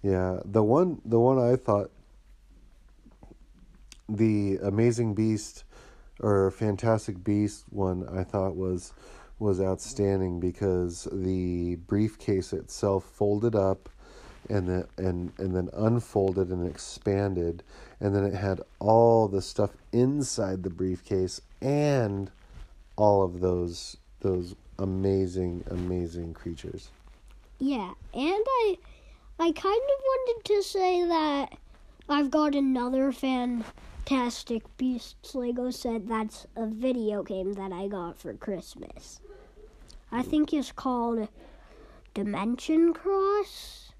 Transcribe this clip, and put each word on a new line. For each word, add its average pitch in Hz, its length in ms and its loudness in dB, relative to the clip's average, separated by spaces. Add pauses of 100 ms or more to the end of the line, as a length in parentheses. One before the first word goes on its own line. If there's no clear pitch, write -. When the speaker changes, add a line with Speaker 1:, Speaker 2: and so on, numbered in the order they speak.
Speaker 1:
Yeah. 92 420 0
The 107 180 4
one, 147 420 4
the 113 160 4
one 131 180 6
I 123 180 4
thought, 101 340 0 (2250)
the 104 540 2
Amazing 113 520 2
Beast 110 500 -2 (560)
or 98 300 4
Fantastic 107 720 0
Beast 104 460 0
one, 92 380 -2
I 92 160 -4
thought 95 320 -2
was, 92 360 -4 (460)
was 98 220 0
outstanding 95 800 0
because 90 720 0
the 90 640 -2
briefcase 104 760 -2
itself 98 520 -2
folded 104 500 0
up 95 340 2 (600)
and 95 200 0
then, 92 160 0 (140)
and, 87 400 -2
and 92 160 -2
then 90 200 0
unfolded 98 760 2
and 90 180 -2
expanded, 90 920 -2 (380)
and 101 140 0
then 101 100 2
it 98 100 0
had 95 260 -2 (200)
all 113 480 6
the 98 140 0
stuff - 280 -2 (220)
inside 120 720 0
the 95 60 -4
briefcase 92 680 -4 (220)
and 127 720 0 (640)
all 104 260 8
of 90 180 -2
those, 90 560 0 (240)
those 90 360 -2 (220)
amazing, 92 920 0
amazing 87 640 -4
creatures. - 560 -12 (680)
Speaker 2:
Yeah, 240 320 -2 (200)
and 370 340 0
I, 466 320 2 (600)
I 330 140 2
kind - 40 -4 (260)
of 554 220 0
wanted 508 420 0
to 403 160 2
say 370 440 2
that 311 500 0 (520)
I've 285 220 2
got 302 240 4
another 262 580 2
Fantastic 247 1500 -4 (160)
Beasts - 560 -6
Lego 247 360 -2
set 226 380 -6
that's 220 380 -6 (100)
a 226 100 -4
video 220 560 -2
game 190 300 -4
that 196 200 -8
I 185 160 -6
got 175 300 -8
for 135 160 -12
Christmas. - 840 -12 (880)
I 240 120 -4
think 302 300 0
it's 285 200 -2
called 233 560 -2 (840)
Dimension 240 800 2
Cross. 392 1080 -2